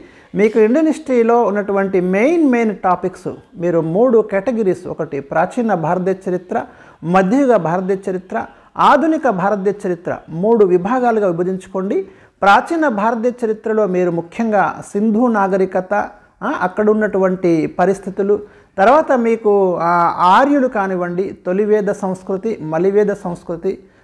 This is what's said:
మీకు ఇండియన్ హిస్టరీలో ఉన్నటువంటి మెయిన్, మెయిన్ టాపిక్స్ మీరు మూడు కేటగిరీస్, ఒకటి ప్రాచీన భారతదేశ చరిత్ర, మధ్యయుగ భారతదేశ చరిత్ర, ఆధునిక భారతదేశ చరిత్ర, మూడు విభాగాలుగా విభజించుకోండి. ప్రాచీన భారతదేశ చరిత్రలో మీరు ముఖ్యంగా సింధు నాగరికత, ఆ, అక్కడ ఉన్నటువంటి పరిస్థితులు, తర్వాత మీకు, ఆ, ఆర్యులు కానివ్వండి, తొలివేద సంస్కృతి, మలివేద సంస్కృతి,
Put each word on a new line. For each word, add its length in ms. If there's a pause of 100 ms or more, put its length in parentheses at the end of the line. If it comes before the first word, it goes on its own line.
(360)
మీకు 240
ఇండియన్ 280
హిస్టరీలో 560
ఉన్నటువంటి 580
మెయిన్, 500
మెయిన్ 240
టాపిక్స్ 580 (240)
మీరు 240
మూడు 500
కేటగిరీస్, 560
ఒకటి 320
ప్రాచీన 540
భారతదేశ 420 (140)
చరిత్ర, 360 (380)
మధ్యయుగ 520
భారతదేశ 440 (100)
చరిత్ర, 360 (320)
ఆధునిక 520
భారతదేశ 460 (120)
చరిత్ర, 300 (120)
మూడు 360
విభాగాలుగా 640
విభజించుకోండి. 800 (340)
ప్రాచీన 460
భారతదేశ 460 (120)
చరిత్రలో 420
మీరు 240
ముఖ్యంగా 800
సింధు 360
నాగరికత, 800 (340)
ఆ, 180
అక్కడ 280
ఉన్నటువంటి 800 (120)
పరిస్థితులు, 600 (380)
తర్వాత 340
మీకు, 720
ఆ, 360
ఆర్యులు 500
కానివ్వండి, 800
తొలివేద 460
సంస్కృతి, 680
మలివేద 440 (180)
సంస్కృతి, 600 (200)